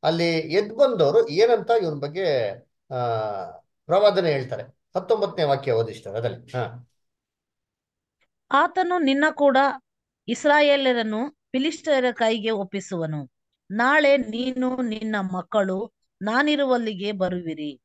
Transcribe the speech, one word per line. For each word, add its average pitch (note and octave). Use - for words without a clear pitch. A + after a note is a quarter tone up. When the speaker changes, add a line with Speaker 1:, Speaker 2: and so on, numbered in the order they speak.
Speaker 1:
ಅಲ್ಲಿ E3
ಎದ್ G3+
ಬಂದವರು A3+
ಏನಂತ A3+
ಇವನ್ D3+
ಬಗ್ಗೆ, D3
ಆ, B2+
ಪ್ರವಾದನೆ F#3
ಹೇಳ್ತಾರೆ. B2
ಹತ್ತೊಂಬತ್ತನೇ G3
ವಾಕ್ಯ C#3
ಓದಿಸ್ತಾರೆ G#2+
ಅದ್ರಲ್ಲಿ. A#2
ಹಾ. A#2
Speaker 2:
ಆತನು F4
ನಿನ್ನ C#4
ಕೂಡ C#4+
ಇಸ್ರಾಯೇಲರನ್ನು C4+
ಫಿಲಿಸ್ಟಿಯರ C#4
ಕೈಗೆ A3+
ಒಪ್ಪಿಸುವನು. F3+
ನಾಳೆ C#4
ನೀನು B3+
ನಿನ್ನ A3
ಮಕ್ಕಳು F#3+
ನಾನಿರುವಲ್ಲಿಗೆ A#3+
ಬರುವಿರಿ. E3